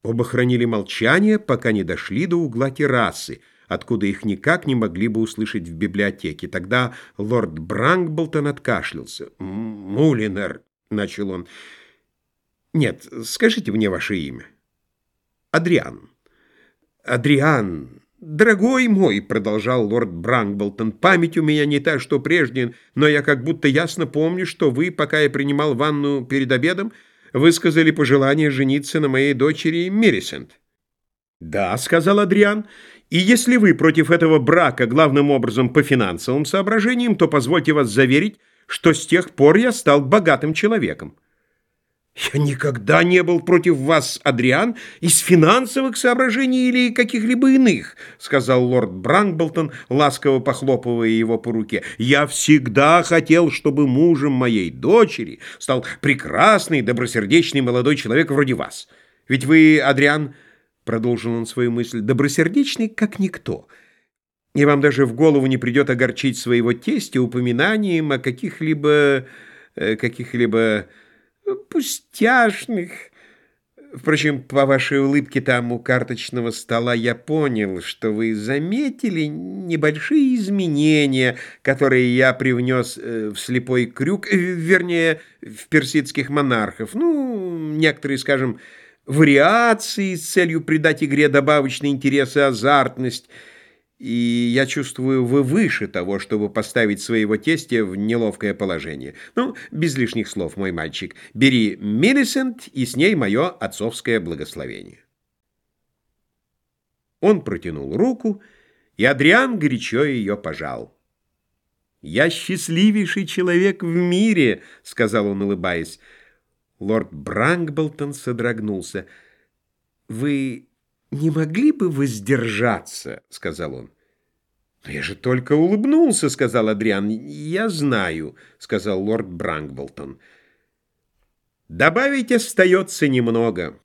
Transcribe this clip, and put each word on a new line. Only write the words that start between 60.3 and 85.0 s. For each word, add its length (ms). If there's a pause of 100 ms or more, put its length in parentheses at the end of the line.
продолжил 500
он 120
свою 260
мысль, 260
добросердечный, 920
как 300
никто. 480 (880)
И 100
вам 160
даже 240
в 100
голову 320
не 100
придёт 340
огорчить 480
своего 360
тестя 460
упоминанием 920
о 80
каких-либо, 1080 (480)
э, 220
каких-либо 920 (840)
пустяшных. 1200 (1000)
Впрочем, 500
по 240
вашей 320
улыбке 420
там 300
у 80
карточного 720
стола 440
я 200
понял, 640
что 300
вы 240
заметили 920
небольшие 1080
изменения, 1000 (260)
которые 540
я 160
привнёс, 680
э, 320
в 60
слепой 480
крюк, 460
э, 40
вернее, 840 (220)